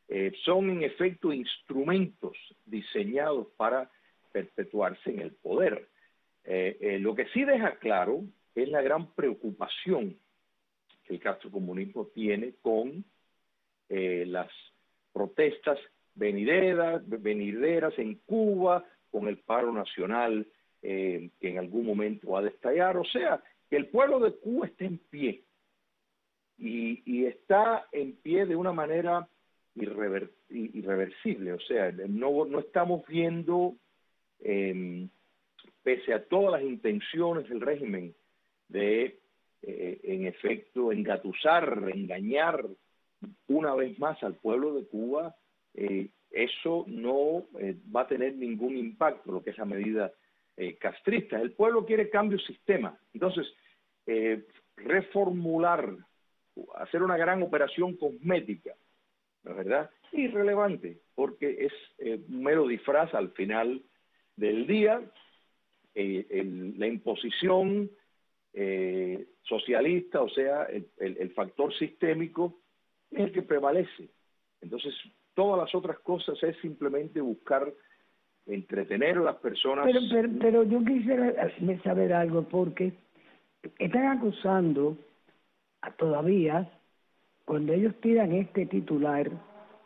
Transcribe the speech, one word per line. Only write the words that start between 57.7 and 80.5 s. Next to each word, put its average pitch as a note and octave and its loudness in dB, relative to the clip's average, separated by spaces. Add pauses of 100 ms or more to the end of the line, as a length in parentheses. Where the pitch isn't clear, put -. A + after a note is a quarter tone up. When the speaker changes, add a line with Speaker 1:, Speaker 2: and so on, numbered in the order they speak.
Speaker 1:
cosmética, D#3 -2 (680)
¿no - -12
es F2+ -8
verdad? A#2+ 0 (220)
Irrelevante, G3+ 0 (240)
porque C#3 -2 (200)
es, C#3+ -4 (260)
eh, A2+ -4
un B2+ -6
mero D3 4
disfraz C#3+ 0
al G2+ -2 (100)
final A2+ -2 (540)
del G#2+ 0
día. G#3+ 4 (920)
Eh, G2 -2
el, F#2+ -6
la G#2 0
imposición, F#3 0 (640)
eh, F#2 -2 (180)
socialista, D3+ 0
o A#2+ 0
sea, C#3 0
el, G2 -6 (120)
el, F#2+ -4
el F2+ -4
factor A2 -2
sistémico E3 -2 (520)
es D#4 -4
el G3+ 0
que F3+ -2
prevalece. D3 0 (520)
Entonces, C3+ -8 (400)
todas G3 4
las D#3+ -4
otras F3 -4
cosas E3 -4
es E3 0
simplemente D3 -2
buscar C3+ 0 (800)
entretener G2+ 0
a F3 2
las - -2
personas. C3+ 0
Speaker 2:
Pero, B3+ 6 (100)
pero, A#3 2 (100)
pero A3+ 6